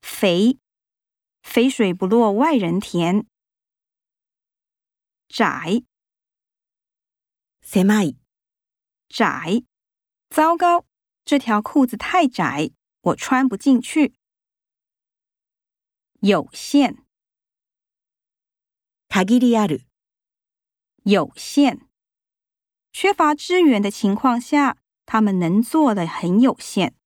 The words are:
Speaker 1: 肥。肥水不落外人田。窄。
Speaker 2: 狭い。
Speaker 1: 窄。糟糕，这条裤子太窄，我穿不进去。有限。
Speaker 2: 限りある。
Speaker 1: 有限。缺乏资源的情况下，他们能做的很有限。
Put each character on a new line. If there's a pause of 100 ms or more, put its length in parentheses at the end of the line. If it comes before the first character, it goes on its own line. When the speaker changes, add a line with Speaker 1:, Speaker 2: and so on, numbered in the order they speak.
Speaker 1:
肥。 (800)
肥
水
不
落
外
人
田。 (2000)
窄。 (1800)
Speaker 2:
狭
い。 (880)
Speaker 1:
窄。 (640)
糟
糕， (400)
这
条
裤
子
太
窄， (300)
我
穿
不
进
去。 (2000)
有
限。 (2000)
Speaker 2:
限
り
あ
る。 (1160)
Speaker 1:
有
限。 (1040)
缺
乏
资
源
的
情
况
下， (300)
他
们
能
做
的
很
有
限。 (120)